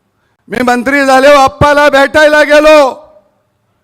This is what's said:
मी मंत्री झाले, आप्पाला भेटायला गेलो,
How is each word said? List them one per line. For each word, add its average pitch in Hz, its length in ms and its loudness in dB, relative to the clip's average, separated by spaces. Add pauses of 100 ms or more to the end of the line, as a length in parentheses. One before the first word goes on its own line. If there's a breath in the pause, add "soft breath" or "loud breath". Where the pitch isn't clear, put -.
(480)
मी 202 160 -12
मंत्री 247 420 -2
झाले, 262 220 2
आप्पाला 285 640 0
भेटायला 302 540 0
गेलो, 294 500 0 (920)